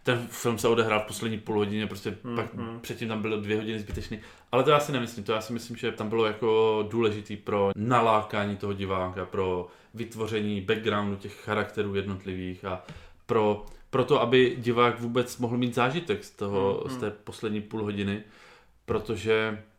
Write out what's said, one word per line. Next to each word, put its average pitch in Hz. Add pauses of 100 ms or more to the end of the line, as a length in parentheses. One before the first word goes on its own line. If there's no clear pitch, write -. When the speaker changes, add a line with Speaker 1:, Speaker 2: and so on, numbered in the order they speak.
Speaker 1:
ten 120
film 117
se 120
odehrál 113
v 107
poslední 110
půlhodině, 104
prostě 95
Speaker 2:
Mhm, 120
Speaker 1:
pak 117
Speaker 2:
mhm. 117
Speaker 1:
předtím 120
tam 110
bylo 110
dvě 104
hodiny 110
zbytečný. 104 (320)
Ale 127
to 139
já 147
si 147
nemyslím, 117
to 107
já 110
si 120
myslím, 113
že 113
tam 110
bylo 113
jako 110
důležitý 107
pro 101
nalákání 107
toho 101
diváka, 95
pro 90 (260)
vytvoření 110
backgroundu 104
těch 98
charakterů 104
jednotlivých 95
a 92 (420)
pro, 107 (240)
pro 127
to, 123
aby 127
divák 117
vůbec 120
mohl 123
mít 123
zážitek 131
z -
toho, 98
Speaker 2:
Mhm. 131
Speaker 1:
z -
té 110
poslední 104
půlhodiny, 104 (600)
protože, 110 (160)